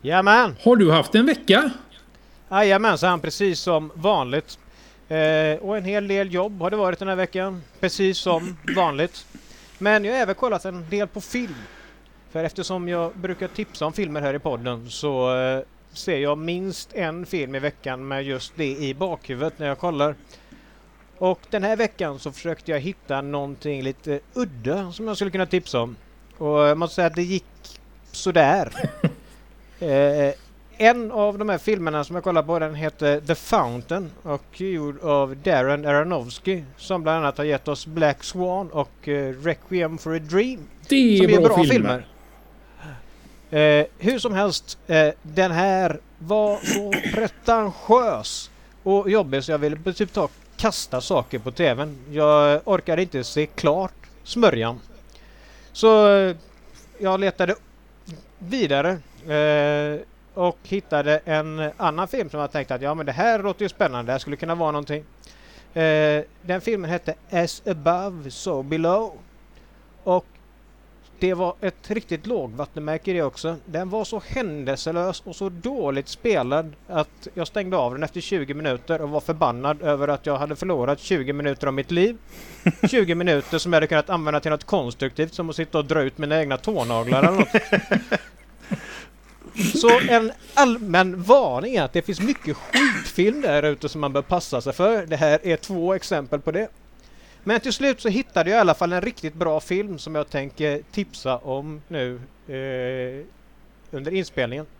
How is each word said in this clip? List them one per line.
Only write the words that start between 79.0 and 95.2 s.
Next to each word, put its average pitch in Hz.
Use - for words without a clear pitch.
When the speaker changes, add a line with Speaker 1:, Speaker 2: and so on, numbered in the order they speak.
Speaker 1:
och 147
var 147
förbannad 147
över 143
att 143
jag 143
hade 147
förlorat 143
tjugo 143
minuter 143
av 135
mitt 135
liv. 190
Speaker 2:
<laughs> -
Speaker 1:
Tjugo 190
minuter 165
som 175
jag 165
hade 156
kunnat 156
använda 151
till 156
något 151
konstruktivt, 151
som 165
att 147
sitta 160
och 147
dra 151
ut 135
mina 156
egna 139
tånaglar 120
eller 190
något. -
Speaker 2:
<laughs> 214
Speaker 1:
Så 233
en 233
allmän 185
varning 208
är 180
att 135
det 175
finns 170
mycket 196
skitfilm 240
där 147
ute 151
som 156
man 143
bör 139
passa 156
sig 135
för. 196
Det 160
här 151